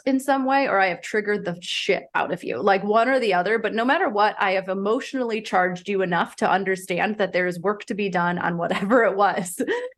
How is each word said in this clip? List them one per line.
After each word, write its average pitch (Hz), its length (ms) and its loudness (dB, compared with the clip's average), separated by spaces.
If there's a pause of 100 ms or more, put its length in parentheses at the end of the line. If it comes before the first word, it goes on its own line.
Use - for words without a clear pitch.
in 269 140 2
some 269 260 0
way 269 220 2
or 196 120 2
I 190 80 4
have 170 140 -4
triggered 208 440 -2
the 175 160 -4
shit - 440 -2 (100)
out 170 180 0
of - 100 -8
you, 117 180 -6
like, 196 220 2
one 220 240 4
or 262 120 2
the 220 140 2
other. 196 260 2
But 196 140 -2
no 226 120 0
matter 311 240 2
what, 214 300 2
I 202 120 2
have 190 180 -2
emotionally 220 720 -2
charged 180 460 0
you 196 140 0
enough 180 360 0
to 214 120 0
understand 185 680 0
that 185 140 0
there 180 160 0
is 175 120 -4
work 202 260 -4
to - 80 -8
be 202 160 -2
done 175 300 0
on 175 180 -2
whatever 196 460 2
it 196 120 2
was. 196 500 0
<laughs> 370 60 -2 (260)